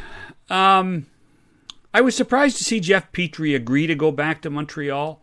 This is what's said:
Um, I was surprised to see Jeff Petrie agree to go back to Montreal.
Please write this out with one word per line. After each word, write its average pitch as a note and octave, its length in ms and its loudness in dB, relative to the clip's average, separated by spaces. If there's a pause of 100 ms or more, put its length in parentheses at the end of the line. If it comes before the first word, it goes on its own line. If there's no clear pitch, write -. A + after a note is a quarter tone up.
(500)
Um, F#3 560 2 (880)
I A3 60 6
was B3+ 160 2
surprised C4 420 2
to - 60 -6
see A3+ 160 -2
Jeff F#3 320 0
Petrie D#3 420 -2
agree C3 320 0
to D#3+ 80 -2
go D#3 160 0
back D3+ 320 -4
to D#3+ 80 -8
Montreal. D3 720 -6